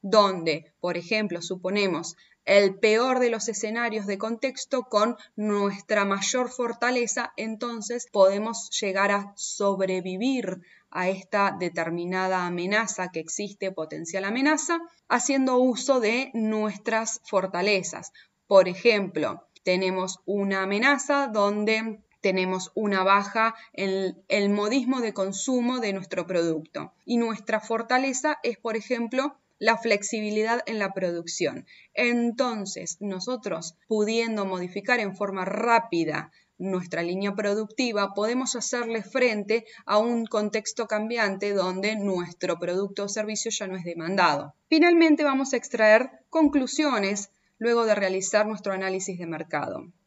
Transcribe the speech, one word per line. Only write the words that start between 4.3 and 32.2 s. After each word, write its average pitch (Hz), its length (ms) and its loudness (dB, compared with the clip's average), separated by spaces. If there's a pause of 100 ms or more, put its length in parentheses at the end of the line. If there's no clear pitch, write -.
con 220 320 0 (200)
nuestra 202 680 0
mayor 202 460 -2
fortaleza, 240 880 -2
entonces 226 720 -6
podemos 208 600 2 (100)
llegar 196 300 0
a 202 260 -2
sobrevivir 190 1200 -2 (300)
a 180 180 -2
esta 196 500 0
determinada 175 880 -2
amenaza 185 640 -2
que 165 100 -6
existe, 190 520 -6
potencial 165 520 -6
amenaza, 294 560 0 (280)
haciendo 262 500 2
uso 254 420 2
de 233 340 0
nuestras 220 880 -2
fortalezas. 190 880 -2 (340)
Por 185 220 8
ejemplo, 180 760 0 (160)
tenemos 185 640 0
una 196 380 0
amenaza 262 680 2
donde 214 720 0 (220)
tenemos 185 520 0
una 202 300 0
baja 202 500 2 (200)
en 190 420 -2 (120)
el 202 220 2
modismo 240 500 0
de 226 140 -2
consumo 240 640 -2
de 220 140 -2
nuestro 185 340 -6
producto 165 680 -2 (120)
y 240 140 0
nuestra 220 420 -2
fortaleza 254 840 0
es, 233 160 -2
por 220 180 -4
ejemplo, 240 600 -2 (220)
la 220 180 2
flexibilidad 214 920 0
en 220 120 -4
la 196 140 -2
producción. 170 760 -4 (260)
Entonces, 233 1080 0